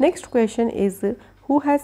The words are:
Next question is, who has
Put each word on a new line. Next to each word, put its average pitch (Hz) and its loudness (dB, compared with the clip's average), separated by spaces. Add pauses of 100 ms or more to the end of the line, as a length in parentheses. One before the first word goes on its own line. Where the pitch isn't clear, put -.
Next 349 0
question 233 -2
is, 196 0 (560)
who 285 2
has 285 2